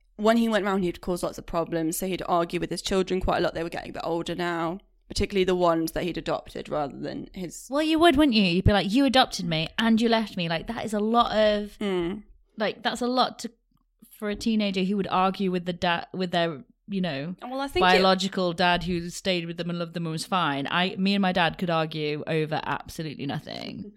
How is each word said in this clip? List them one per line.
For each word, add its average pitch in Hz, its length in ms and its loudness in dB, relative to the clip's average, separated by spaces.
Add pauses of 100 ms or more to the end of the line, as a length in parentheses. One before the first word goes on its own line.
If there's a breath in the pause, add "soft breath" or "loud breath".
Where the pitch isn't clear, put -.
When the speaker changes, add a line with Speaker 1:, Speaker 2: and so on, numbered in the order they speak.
(160)
Speaker 1:
when 220 200 4
he 226 120 4
went 208 160 2
round, 196 180 0
he'd 175 180 -2
cause 175 220 -2
lots - 160 -6
of - 80 -14
problems. 165 500 -2
So 185 120 -4
he'd 175 180 -4
argue 170 320 0
with 160 120 -4
his 175 120 -6
children 185 380 0
quite - 180 0
a - 20 2
lot. 175 140 0
They 160 80 -4
were 170 60 -6
getting - 220 -10
a - 40 -16
bit - 100 -8
older 165 300 -4
now, 175 460 -4 (280)
particularly 196 360 0
the 180 100 2
ones 165 380 2
that 151 100 -4
he'd 165 160 -4
adopted - 500 -6
rather 143 300 -4
than - 360 -10
his. - 360 -12
Speaker 2:
Well, 285 120 0
you 311 180 2
would, 339 160 8
wouldn't 285 180 4
you? 214 80 6
You'd 180 220 2
be 208 80 8
like, 196 180 2
"You 277 140 4
adopted 247 420 2
me 160 220 -2 (100)
and 226 220 4
you 233 80 4
left 226 280 0
me." 170 120 -2
Like, 165 180 -2
that 226 180 -8
is 214 100 -6
a 208 60 0
lot 226 360 4
of, 208 420 2
Speaker 1:
Mm. 190 460 -2 (320)
Speaker 2:
like, 208 260 -4
that's 233 200 -4
a 240 40 0
lot 247 340 0
to, 233 100 -8 (680)
for 214 100 -6
a 208 60 -2
teenager 208 480 0
who 196 140 0
would 190 120 -2
argue 185 440 2
with 175 140 -2
the 180 60 -4
da-, 170 400 -2
with 180 180 -4
their, 165 340 0 (220)
you 202 140 -4
know, 165 420 -4
Speaker 1:
Well, 262 180 -8
I 277 60 -2
think 277 180 0
it 180 40 8
Speaker 2:
biological 185 640 4
dad 175 320 2
who 175 260 -4
stayed 175 360 -2
with 170 100 -8
them 175 140 -6
and 170 80 -4
loved 170 160 -6
them 170 120 -4
and 160 60 -4
was 160 140 -6
fine. 143 440 0
I, 180 260 0
me 190 180 2
and 202 80 2
my 185 100 2
dad 165 260 2
could 175 120 -2
argue 156 560 -2
over 156 380 -2
absolutely - 640 -8
nothing, 139 720 -10